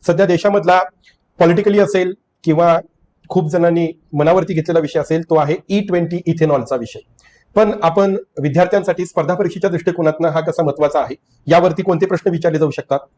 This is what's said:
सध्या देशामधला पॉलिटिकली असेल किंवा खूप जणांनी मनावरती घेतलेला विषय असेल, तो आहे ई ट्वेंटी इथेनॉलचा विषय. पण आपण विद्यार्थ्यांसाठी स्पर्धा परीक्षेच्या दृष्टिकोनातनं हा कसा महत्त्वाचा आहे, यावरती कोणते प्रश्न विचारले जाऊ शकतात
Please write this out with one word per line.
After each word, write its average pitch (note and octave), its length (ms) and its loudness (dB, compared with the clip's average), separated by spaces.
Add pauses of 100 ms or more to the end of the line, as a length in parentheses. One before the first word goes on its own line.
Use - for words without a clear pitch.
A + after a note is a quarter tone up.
सध्या F3+ 200 2
देशामधला F3+ 520 2 (600)
पॉलिटिकली G3+ 400 4
असेल F#3 360 0 (300)
किंवा E3 360 2 (480)
खूप E3 220 -2
जणांनी E3+ 380 0 (240)
मनावरती E3 420 0
घेतलेला E3 260 0
विषय D3+ 200 -4
असेल, D#3+ 220 -2
तो E3 120 -2
आहे D#3 220 0 (120)
ई G3+ 120 0
ट्वेंटी F3 460 -2
इथेनॉलचा C#3+ 500 -2
विषय. A2 240 -10 (540)
पण G#3+ 160 4 (120)
आपण G3 340 2 (240)
विद्यार्थ्यांसाठी F3+ 640 0
स्पर्धा F3 300 -2
परीक्षेच्या F3+ 360 -2
दृष्टिकोनातनं E3 580 -2
हा D#3 120 -2
कसा D#3+ 220 -4
महत्त्वाचा D3 380 0
आहे, C3 140 -4 (320)
यावरती E3+ 360 2
कोणते F3+ 240 0
प्रश्न F#3+ 240 -2
विचारले E3 280 0
जाऊ D3+ 120 0
शकतात C#3 280 -4 (200)